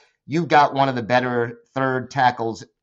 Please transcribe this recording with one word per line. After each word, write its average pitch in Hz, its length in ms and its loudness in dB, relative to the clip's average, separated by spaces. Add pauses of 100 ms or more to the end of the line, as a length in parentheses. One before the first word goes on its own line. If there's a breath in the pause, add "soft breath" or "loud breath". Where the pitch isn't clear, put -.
(240 loud breath)
you've 156 220 -4
got 143 260 4
one 135 160 2
of 131 60 -4
the 120 80 -4
better 120 580 0 (140)
third 131 380 -4
tackles, 120 520 0 (180)